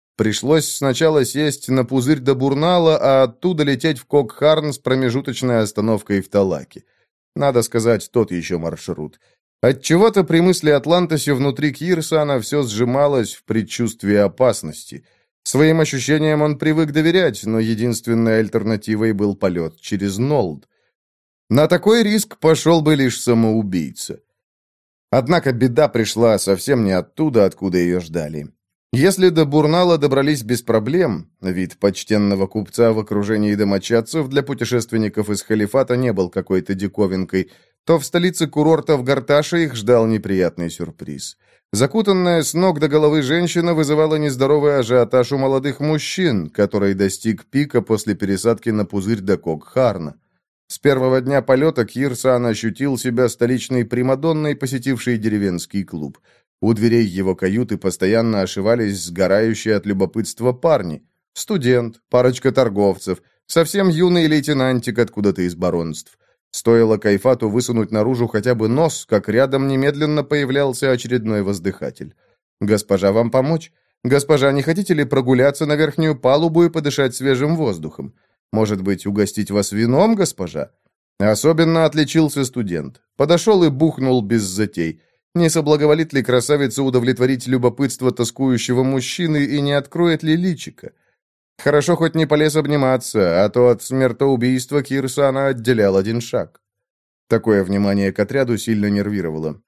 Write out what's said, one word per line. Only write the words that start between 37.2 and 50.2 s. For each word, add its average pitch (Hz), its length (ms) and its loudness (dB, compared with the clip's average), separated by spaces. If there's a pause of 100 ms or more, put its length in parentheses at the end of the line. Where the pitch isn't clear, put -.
то 165 140 2
в 139 80 -6
столице 175 420 -2
курорта 156 480 2
в 127 80 -4
Гарташе 143 600 0
их 131 120 -4
ждал 113 300 2
неприятный 92 640 -2
сюрприз. 80 680 -12 (360)
Закутанная 185 720 2
с 127 100 -6
ног 175 260 2
до 151 80 2
головы 151 360 2
женщина 170 500 0
вызывала 156 420 2
нездоровый 143 640 2
ажиотаж 123 540 2
у 143 60 0
молодых 135 420 -2
мужчин, 147 720 -2
который 98 440 0
достиг 98 520 -2
пика 135 360 0
после 104 320 -2
пересадки 101 560 -2
на 104 160 -2
пузырь 101 360 -4
до 95 160 0
Кокхарна. 85 800 -4 (560)